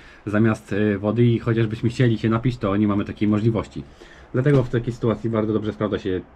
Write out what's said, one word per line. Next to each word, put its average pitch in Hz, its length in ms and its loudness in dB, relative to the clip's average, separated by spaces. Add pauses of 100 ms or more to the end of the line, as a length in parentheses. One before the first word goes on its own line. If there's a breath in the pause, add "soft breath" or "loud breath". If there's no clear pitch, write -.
(260 loud breath)
zamiast, 107 460 0
e, 104 260 0
wody 107 260 2
i 117 140 4
chociażbyśmy 113 500 0
chcieli 117 300 2
się 113 100 0
napić, 113 280 0
to 98 200 -2
nie 104 120 2
mamy 98 160 0
takiej 104 240 -2
możliwości. 104 540 0 (500 loud breath)
Dlatego 135 300 2
w 123 60 -4
takiej 120 240 -2
sytuacji 113 380 -2
bardzo 110 220 0
dobrze 107 200 -2
sprawdza 101 260 -4
się 92 220 -4 (140)